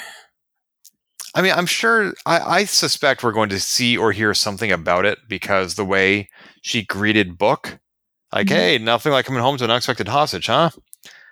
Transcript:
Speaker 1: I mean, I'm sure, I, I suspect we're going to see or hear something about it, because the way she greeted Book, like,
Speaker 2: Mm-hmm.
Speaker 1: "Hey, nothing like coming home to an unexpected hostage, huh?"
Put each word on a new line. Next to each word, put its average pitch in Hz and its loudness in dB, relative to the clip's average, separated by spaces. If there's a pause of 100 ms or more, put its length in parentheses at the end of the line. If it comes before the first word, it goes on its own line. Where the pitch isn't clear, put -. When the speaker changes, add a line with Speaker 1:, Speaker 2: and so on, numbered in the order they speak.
(1300)
Speaker 1:
I 170 0
mean, 185 4
I'm 175 0
sure, 226 0 (140)
I, 165 2 (200)
I 214 2
suspect 143 0
we're 117 0
going 107 0
to 98 -4
see 120 0
or 107 2
hear 104 0
something 101 -2
about 90 0
it, 101 0 (100)
because 95 -2
the 107 -4
way 95 2 (340)
she 110 -4
greeted 98 0
Book, 113 -2 (540)
like, 101 0
Speaker 2:
Mm-hmm. 147 2
Speaker 1:
"Hey, 175 2
nothing 117 0
like 131 2
coming 131 -2
home 135 2
to 123 -4
an 110 0
unexpected 117 -2
hostage, 127 -2
huh?" 151 2 (600)